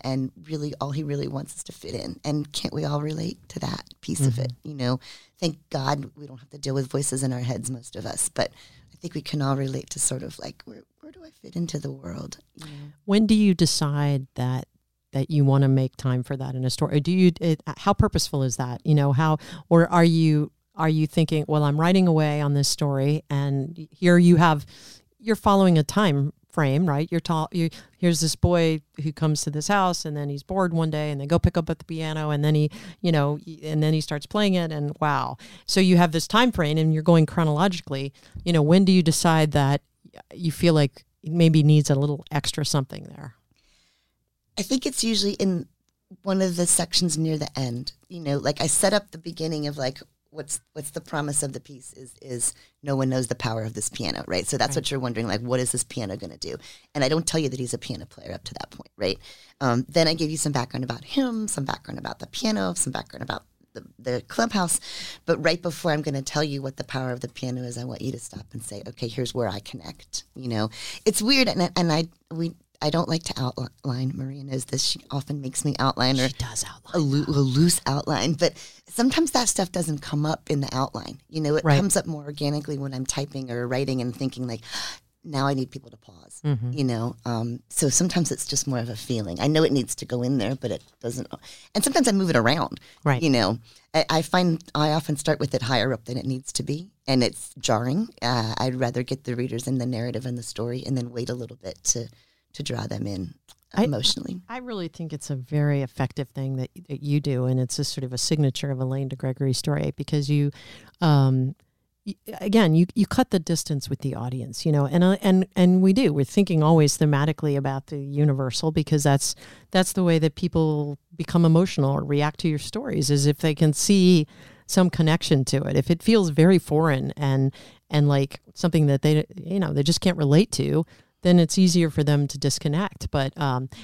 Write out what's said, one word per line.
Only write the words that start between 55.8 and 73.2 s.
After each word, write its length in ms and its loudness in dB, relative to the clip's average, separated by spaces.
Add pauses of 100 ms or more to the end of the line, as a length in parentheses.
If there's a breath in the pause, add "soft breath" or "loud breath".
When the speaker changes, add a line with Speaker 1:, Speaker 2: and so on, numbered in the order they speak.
Speaker 1:
piano 340 -8
gonna 200 -14
do? 180 -10 (380 loud breath)
And 100 0
I 60 0
don't 160 0
tell 140 0
you 100 -2
that 100 -8
he's 140 -6
a 60 -6
piano 260 -12
player 280 -16
up 120 -14
to 100 -14
that 140 -14
point, 280 -20
right? 200 -2 (440 loud breath)
Um, 280 2
then 180 4
I 60 2
give 160 -2
you 80 -6
some 140 -2
background 320 -4
about 200 -8
him, 440 -2
some 180 -4
background 340 -8
about 200 -12
the 80 -14
piano, 480 -4
some 180 -2
background 300 -10
about 200 -10 (300)
the, 100 -16 (140)
the 300 -6
clubhouse. 520 -2 (460 loud breath)
But 180 0
right 180 0
before 300 -4
I'm 100 0
gonna 200 -4
tell 220 -2
you 180 -4
what 160 -10
the 60 -10
power 280 -6
of 100 -8
the 80 -10
piano 340 -8
is, 140 -12
I 80 -10
want 160 -10
you 100 -6
to 80 -10
stop 320 -16
and 120 -12
say, 240 -14
"Okay, 200 -8
here's 260 -6
where 140 -2
I 120 -6
connect," 680 -14 (100)
you 120 -10
know? 220 -2 (360 loud breath)
It's 160 2
weird, 260 2
and, 280 -2
and 160 2
I, 140 0 (260)
we, 240 -6 (260)
I 80 -2
don't 200 -2
like 140 -2